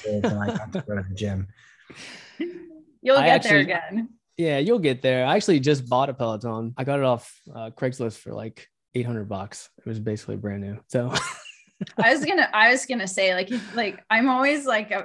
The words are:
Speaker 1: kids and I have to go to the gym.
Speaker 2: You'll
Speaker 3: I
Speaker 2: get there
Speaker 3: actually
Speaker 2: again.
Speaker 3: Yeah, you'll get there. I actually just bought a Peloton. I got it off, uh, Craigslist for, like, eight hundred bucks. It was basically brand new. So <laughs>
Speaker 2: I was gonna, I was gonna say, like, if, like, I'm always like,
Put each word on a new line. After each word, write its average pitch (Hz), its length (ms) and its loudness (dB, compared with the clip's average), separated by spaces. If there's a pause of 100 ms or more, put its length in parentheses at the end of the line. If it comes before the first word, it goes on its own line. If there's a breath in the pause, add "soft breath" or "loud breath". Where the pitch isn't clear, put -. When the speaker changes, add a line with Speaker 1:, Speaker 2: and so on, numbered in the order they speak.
Speaker 1:
kids 107 280 -2
and 104 100 -2
I 147 100 -2
have 220 220 -6
to 180 100 -6
go 104 140 -6
to 98 120 -4
the 95 60 -8
gym. 98 340 -4 (1500 loud breath)
Speaker 2:
You'll 269 160 6
Speaker 3:
I 143 80 6
Speaker 2:
get - 180 6
there 208 160 6
Speaker 3:
actually 185 120 0
Speaker 2:
again. 180 360 -4 (280)
Speaker 3:
Yeah, 156 220 0
you'll 202 220 2
get 131 200 2
there. 127 240 2
I 147 120 4
actually 190 240 4
just 135 280 2
bought 131 220 2
a 127 40 -4
Peloton. 113 600 -4
I 135 80 -4
got 139 140 0
it 135 60 0
off, 123 280 0 (220)
uh, 113 160 -12
Craigslist 123 480 -4
for, 113 160 -14
like, 110 340 -14 (260)
eight 120 120 -2
hundred 110 220 -6
bucks. 98 500 -10
It - 80 -16
was 113 140 -6
basically 107 360 -6
brand 101 260 -6
new. 101 160 -10 (100)
So 120 300 -2
<laughs> - 800 -12
Speaker 2:
I 226 140 6
was 285 120 0
gonna, 320 280 2
I 220 180 6
was 254 140 2
gonna 233 220 -4
say, 190 280 0
like, 185 160 -4
if, 214 240 -8
like, 220 360 -4
I'm 226 180 4
always 277 380 2
like, 214 260 -2 (120)